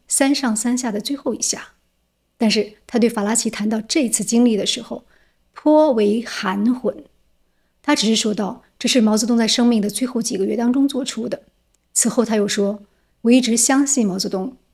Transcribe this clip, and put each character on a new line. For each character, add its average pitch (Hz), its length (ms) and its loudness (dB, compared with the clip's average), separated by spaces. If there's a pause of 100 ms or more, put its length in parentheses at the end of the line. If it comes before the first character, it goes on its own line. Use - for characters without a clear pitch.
三 277 260 0
上 247 220 -2
三 247 200 -2
下 247 140 -4
的 208 120 -4
最 277 160 -6
后 247 160 -4
一 - 80 -10
下， - 300 -6 (640)
但 220 120 2
是 208 240 -2 (140)
他 - 100 -2
对 240 120 4
法 208 120 -4
拉 202 140 -2
奇 - 140 -2
谈 208 200 -4
到 220 120 -2
这 262 260 0
次 214 160 -4
经 233 220 4
历 226 100 4
的 196 100 -2
时 240 160 -2
候， - 220 -12 (500)
颇 302 380 4
为 220 320 2
含 202 500 -2
混。 - 300 -6 (800)
他 196 100 0
只 196 140 0
是 220 80 2
说 214 180 0
道， 214 300 -8 (160)
这 - 80 -4
是 254 140 2
毛 214 160 4
泽 214 100 -2
东 233 100 2
在 226 100 2
生 240 200 2
命 233 140 4
的 202 80 -2
最 247 180 -4
后 240 140 -4
几 233 160 -4
个 190 80 -2
月 214 100 -2
当 233 160 0
中 277 160 2
做 269 160 -4
出 240 240 -8
的。 - 140 -8 (520)
此 - 140 0
后 226 160 0
他 220 120 -2
又 208 120 0
说 202 340 -2 (400)
，“我 233 100 4
一 254 100 6
直 233 160 0
相 277 280 2
信 247 220 0
毛 185 100 -4
泽 196 120 -4
东， 190 260 -6 (180)